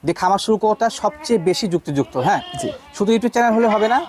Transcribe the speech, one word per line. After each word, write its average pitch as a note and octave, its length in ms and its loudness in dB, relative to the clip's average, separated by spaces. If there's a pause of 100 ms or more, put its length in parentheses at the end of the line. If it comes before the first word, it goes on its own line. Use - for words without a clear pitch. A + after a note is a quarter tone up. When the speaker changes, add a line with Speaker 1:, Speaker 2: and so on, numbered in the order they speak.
Speaker 1:
দিয়ে E3 180 -2
খামার F#3+ 240 2
শুরু A3 140 2
করাটা G#3+ 320 0
সবচেয়ে G#3+ 480 -2 (100)
বেশি F3+ 200 0
যুক্তিযুক্ত। D3+ 480 -2
হ্যাঁ, D3 240 0 (180)
Speaker 2:
জি। - 100 -4 (260)
Speaker 1:
শুধু G3+ 180 0
YouTube A#3 220 0
চ্যানেল A#3+ 200 2
হলে A#3 140 2
হবে G#3+ 200 2
না A3+ 100 2 (100)